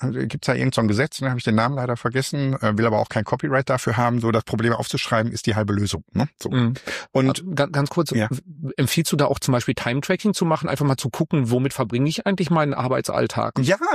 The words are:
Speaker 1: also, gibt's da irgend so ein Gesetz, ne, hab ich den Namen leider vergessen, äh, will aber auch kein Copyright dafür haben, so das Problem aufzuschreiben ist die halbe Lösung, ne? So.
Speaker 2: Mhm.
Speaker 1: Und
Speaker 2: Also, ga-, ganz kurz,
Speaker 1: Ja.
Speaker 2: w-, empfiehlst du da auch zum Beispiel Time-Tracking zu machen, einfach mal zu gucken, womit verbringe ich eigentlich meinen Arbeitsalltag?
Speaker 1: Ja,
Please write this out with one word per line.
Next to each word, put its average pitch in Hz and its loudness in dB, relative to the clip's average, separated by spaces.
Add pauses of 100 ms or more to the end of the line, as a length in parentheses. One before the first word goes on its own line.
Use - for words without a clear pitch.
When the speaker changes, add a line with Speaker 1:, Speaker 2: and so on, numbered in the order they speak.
Speaker 1:
also, 127 -4
gibt's 127 -4
da 135 2
irgend 127 0
so - 2
ein 113 4
Gesetz, 110 0
ne, 135 -2
hab 127 -2
ich 120 -8
den 110 2
Namen 120 2
leider 123 -2
vergessen, 135 -2
äh, 107 2
will 110 4
aber 110 4
auch 107 0
kein 110 0
Copyright 135 0
dafür 120 0
haben, 120 2
so 113 2
das 110 2
Problem 117 0
aufzuschreiben 117 0
ist 117 -8
die 110 2
halbe 104 0
Lösung, 98 -2 (100)
ne? 113 0 (140)
So. - -6
Speaker 2:
Mhm. 123 2 (380)
Speaker 1:
Und 131 4
Speaker 2:
Also, - -2 (100)
ga-, 139 2
ganz 143 0
kurz, 165 -2
Speaker 1:
Ja. 110 0
Speaker 2:
w-, 143 -10
empfiehlst 151 0
du 170 2
da 143 2
auch - 0
zum - 0
Beispiel 123 0
Time-Tracking 180 0
zu - -2
machen, 160 0
einfach 135 0
mal 139 2
zu - -4
gucken, 139 0
womit 127 2
verbringe 120 0
ich - -4
eigentlich 190 0
meinen 151 2
Arbeitsalltag? 123 -2
Speaker 1:
Ja, 160 2 (160)